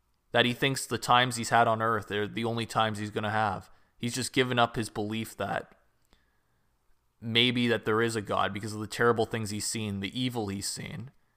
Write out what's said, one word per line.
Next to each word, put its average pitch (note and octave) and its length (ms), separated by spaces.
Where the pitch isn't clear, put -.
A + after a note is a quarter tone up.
That A#2+ 120
he B2 80
thinks C3+ 340
the A2+ 120
times B2 380
he's A#2 140
had A#2 160
on A2 160
earth A2 280
are G#2 180
the A2+ 160
only A#2 220
times A2 320
he's G#2+ 120
gonna G#2+ 200
have. G#2+ 400
He's A#2+ 180
just B2 180
given B2+ 260
up A#2 180
his A2+ 140
belief A2 460
that - 380
maybe A#2+ 480
that A2 160
there A2 180
is A2+ 140
a A2 40
God G2 320
because G#2+ 200
of G#2+ 80
the G#2+ 80
terrible A#2 380
things A2 240
he's G#2 160
seen, G#2 340
the G2+ 200
evil A#2+ 280
he's G2 200
seen. - 420